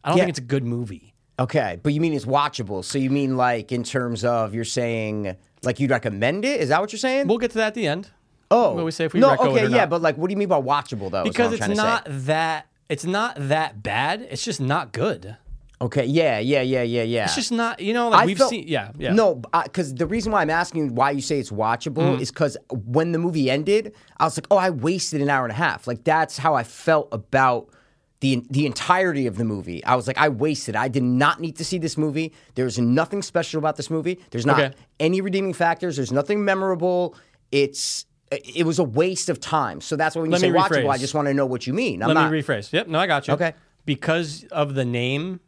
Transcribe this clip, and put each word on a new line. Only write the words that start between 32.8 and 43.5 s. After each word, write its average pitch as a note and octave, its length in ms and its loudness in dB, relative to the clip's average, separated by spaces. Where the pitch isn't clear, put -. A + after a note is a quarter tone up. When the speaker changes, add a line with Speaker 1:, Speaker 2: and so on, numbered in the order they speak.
Speaker 2:
special E3 380 -2
about D3+ 180 -2
this C3+ 120 -10
movie. E3 300 -4
There's A#2 140 -4
not C3+ 140 4
Speaker 1:
Okay. C3+ 160 0
Speaker 2:
any F3 220 2
redeeming F#3+ 320 -2
factors. E3+ 420 0
There's C3 160 -4
nothing D3 320 0
memorable. F3+ 720 0
It's, - 520 -2
it C#3+ 320 -2
was D#3+ 140 2
a F3+ 40 4
waste D#3+ 460 0
of D#3+ 100 -2
time." B2 400 -2
So - 160 -6
that's D#3 220 0
why E3 60 -2
when D#3+ 80 0
you - 20 4
Speaker 1:
Let F3 80 2
Speaker 2:
say F3+ 100 4
Speaker 1:
me E3+ 80 4
Speaker 2:
watchable, D#3 300 2
I C3+ 80 2
Speaker 1:
rephrase. - 20 -4
Speaker 2:
just C3+ 140 -4
wanna C#3+ 200 0
know C#3 120 2
what B2+ 220 -4
you B2+ 60 -2
mean. E3+ 300 -2
I'm A2+ 60 2
Speaker 1:
Let D#3 60 4
Speaker 2:
not D#3 180 4
Speaker 1:
me D#3 80 0
rephrase. A#2 320 -4
Yep, F3+ 160 0
no, D#3+ 100 0
I F#3 80 0
got D3 220 0
you. D3+ 60 4
Speaker 2:
Okay. D#3+ 180 -2